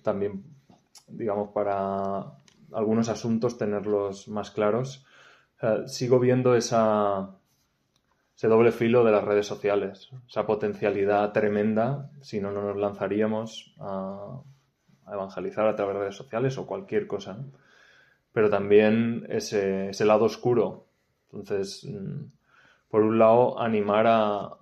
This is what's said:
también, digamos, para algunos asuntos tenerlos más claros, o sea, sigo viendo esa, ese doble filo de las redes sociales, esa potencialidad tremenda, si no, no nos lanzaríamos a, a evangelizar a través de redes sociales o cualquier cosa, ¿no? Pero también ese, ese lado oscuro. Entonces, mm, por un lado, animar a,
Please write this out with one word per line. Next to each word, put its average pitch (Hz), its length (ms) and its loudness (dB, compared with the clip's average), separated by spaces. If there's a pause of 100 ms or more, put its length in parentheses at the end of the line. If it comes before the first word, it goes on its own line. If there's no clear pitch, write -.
también, 196 420 -4 (640)
digamos, 104 420 -6
para 98 840 -4 (380)
algunos 113 360 0
asuntos 113 500 -4
tenerlos 101 680 -4
más 104 220 -8
claros, 110 560 -2 (500)
o - 40 -20
sea, 110 280 -2
sigo 127 300 2
viendo 123 380 4
esa, 107 800 0 (1000)
ese 113 120 0
doble 113 240 6
filo 117 320 4
de 110 80 6
las 101 120 4
redes 104 220 2
sociales, 101 640 -4 (180)
esa 107 180 -4
potencialidad 104 840 0
tremenda, 107 800 0 (100)
si 107 200 -8
no, 98 100 -4
no 101 120 -6
nos 101 140 -4
lanzaríamos 104 1000 -4
a, 98 640 -10 (640)
a 98 80 -18
evangelizar 98 540 -4
a 107 80 0
través 98 180 -2
de 98 60 -4
redes 98 160 -6
sociales 127 420 -4
o 92 80 -8
cualquier 98 400 -4
cosa, 98 280 -8
¿no? 135 180 -14 (800)
Pero 107 160 4
también 107 800 4
ese, 98 640 -2
ese 107 160 -2
lado 107 180 6
oscuro. 110 600 -2 (460)
Entonces, 98 520 -8
mm, 98 400 -12 (640)
por 107 140 2
un 110 160 2
lado, 113 420 6
animar 110 480 2
a, 104 540 0